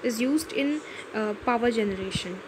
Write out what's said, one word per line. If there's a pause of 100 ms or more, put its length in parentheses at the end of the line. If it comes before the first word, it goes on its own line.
is
used
in, (340)
uh, (120)
power
generation.